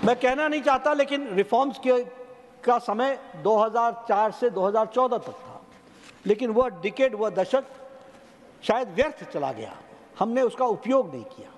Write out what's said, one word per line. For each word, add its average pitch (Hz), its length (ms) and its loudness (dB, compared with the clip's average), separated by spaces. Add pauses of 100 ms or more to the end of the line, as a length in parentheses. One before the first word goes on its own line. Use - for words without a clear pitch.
मैं 240 100 6
कहना 262 320 0
नहीं 302 140 0
चाहता, 269 320 2
लेकिन 277 400 0
reforms 233 460 0
के, 247 260 2 (580)
का 240 160 4
समय 247 400 -2 (240)
दो 214 140 4
हज़ार 233 500 0
चार 208 240 2
से 240 180 -2
दो 190 180 0
हज़ार 220 180 2
चौदह 247 320 0
तक - 140 -8
था, - 300 -18 (640)
लेकिन 214 260 0
वह 240 180 2 (120)
decade, 214 340 0
वह 214 160 -2
दशक 190 320 0 (1000)
शायद 226 320 0
व्यर्थ 285 280 0 (100)
चला 139 180 -4
गया, 110 220 -10 (460)
हमने 233 220 0
उसका 254 260 0
उपयोग 220 460 0
नहीं 120 120 -12
किया। - 320 -18